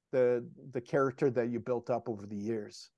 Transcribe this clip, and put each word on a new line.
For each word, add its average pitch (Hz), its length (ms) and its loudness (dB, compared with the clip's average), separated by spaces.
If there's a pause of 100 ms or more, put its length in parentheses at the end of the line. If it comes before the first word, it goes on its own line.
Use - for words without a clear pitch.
(120)
the, 123 340 4 (260)
the 120 100 -4
character 135 480 2
that 120 200 0
you 120 120 -2
built 120 280 -2
up 117 200 -2
over 101 160 -6
the 104 100 -8
years. 104 600 -6